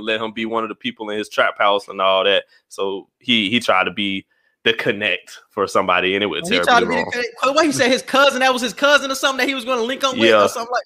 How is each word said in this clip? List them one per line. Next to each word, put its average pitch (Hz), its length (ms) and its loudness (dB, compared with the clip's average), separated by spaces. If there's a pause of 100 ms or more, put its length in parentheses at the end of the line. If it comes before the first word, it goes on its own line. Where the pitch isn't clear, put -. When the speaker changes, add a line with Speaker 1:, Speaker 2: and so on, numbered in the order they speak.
Speaker 1:
let 110 160 -2
him 110 100 -6
be 113 140 -6
one 113 180 -2
of 107 60 -6
the 104 60 -10
people 113 340 -10
in 104 80 -4
his 104 100 -4
trap - 300 0
house 101 320 2
and 98 100 -10
all 95 240 2
that. 98 220 2 (240)
So 98 400 -6 (100)
he, 110 300 0
he 120 100 0
tried 95 240 2
to 92 80 -2
be 98 340 -6 (380)
the 113 100 2
connect 104 640 -4 (120)
for 98 180 -2
somebody, 92 480 0
and 101 80 0
it 104 40 0
went 80 180 -6
Speaker 2:
When - 80 -2
he 87 60 2
tried 233 200 4
to 233 60 2
Speaker 1:
terribly - 20 -4
Speaker 2:
be - 80 -2
the - 80 -2
Speaker 1:
wrong. - 80 -8
Speaker 2:
connect, 240 260 -6
'cause 269 160 0
what 320 120 4
he 285 80 0
said, 262 180 2
his 240 100 0
cousin, 269 380 2
that 262 140 2
was 247 80 -2
his 240 120 -4
cousin 277 380 2
or 262 40 -4
something 269 240 -2
that 254 100 0
he 269 40 -2
was 247 120 -6
gonna 247 160 -2
link 262 240 -2
up 262 80 0
with 226 160 4
Speaker 1:
Yeah. 214 160 8
Speaker 2:
or - 20 0
something 233 240 -6
like 240 140 -4